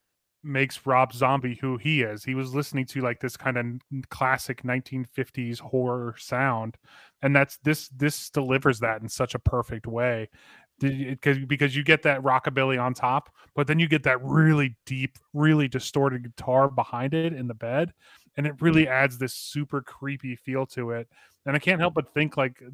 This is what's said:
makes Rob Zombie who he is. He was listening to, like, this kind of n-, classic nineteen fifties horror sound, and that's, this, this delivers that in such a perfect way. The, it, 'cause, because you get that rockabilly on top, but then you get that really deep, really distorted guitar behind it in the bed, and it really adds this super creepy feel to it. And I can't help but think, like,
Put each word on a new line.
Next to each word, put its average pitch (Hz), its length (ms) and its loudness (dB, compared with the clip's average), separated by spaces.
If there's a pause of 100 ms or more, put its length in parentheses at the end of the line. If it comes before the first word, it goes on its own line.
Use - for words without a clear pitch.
(420)
makes 135 440 -2
Rob 127 260 4
Zombie 127 440 0
who 131 200 -4
he 143 260 0
is. 107 220 -4
He 131 100 -6
was 131 220 -4
listening 139 300 -2
to, 135 160 -6
like, 120 180 -2
this 123 160 -6
kind 127 220 -2
of 120 80 -2
n-, 120 160 -8 (280)
classic 131 540 -2
nineteen 127 400 -4
fifties 120 560 -6
horror 123 580 -2
sound, 123 600 -2 (440)
and 143 140 2
that's, 139 220 2
this, 151 320 -2
this 139 400 -2
delivers 131 500 2
that 113 220 -2
in 113 80 -10
such - 260 -4
a 113 40 -6
perfect 117 460 -2
way. 117 440 -2 (500)
The, 135 300 -2
it, 131 120 -8
'cause, 139 180 2
because 135 360 0
you 147 80 -2
get 151 200 4
that 139 180 2
rockabilly 131 600 2
on 127 120 0
top, 127 420 -2 (180)
but 143 140 0
then 156 120 2
you 165 100 2
get 151 140 2
that 127 200 2
really 147 640 4
deep, 131 320 -8 (160)
really 151 340 4
distorted 131 560 0
guitar 131 460 2
behind 127 440 -2
it 165 200 0
in 127 140 -6
the 117 60 -6
bed, 131 380 -2 (460)
and 147 100 0
it 143 140 -6
really 160 260 6
adds 131 300 2
this 127 160 -4
super 143 480 -6
creepy 135 560 -10
feel 131 300 -4
to 117 240 -6
it. 117 180 -8 (380)
And 139 80 0
I 151 40 0
can't 180 200 2
help 175 140 0
but 151 200 -4
think, 147 220 0
like, 131 260 -2 (120)